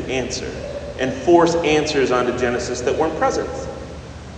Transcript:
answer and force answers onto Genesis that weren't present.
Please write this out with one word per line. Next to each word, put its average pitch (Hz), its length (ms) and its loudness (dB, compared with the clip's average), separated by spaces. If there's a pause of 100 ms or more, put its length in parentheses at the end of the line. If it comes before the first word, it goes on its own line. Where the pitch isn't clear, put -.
(120)
answer 123 380 -4 (500)
and 131 120 -2
force 170 440 6
answers 147 560 2
onto 120 260 2
Genesis 120 440 -2
that 135 140 0
weren't 160 220 0
present. 254 320 0 (880)